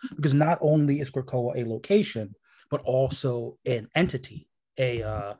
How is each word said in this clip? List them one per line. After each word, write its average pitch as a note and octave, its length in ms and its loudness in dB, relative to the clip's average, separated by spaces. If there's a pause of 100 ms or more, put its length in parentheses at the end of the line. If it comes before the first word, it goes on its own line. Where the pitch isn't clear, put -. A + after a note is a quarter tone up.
(180)
because D3 160 4
not D#3 260 4
only D3+ 400 4
is C3+ 100 -4
Krakoa B2 540 -2
a A2+ 60 -4
location, A2 680 0 (340)
but D3 120 -4
also B2+ 840 -2
an A#2+ 300 -2
entity, C3 540 -2 (280)
a, A#2+ 240 -2
uh, G#2+ 380 -6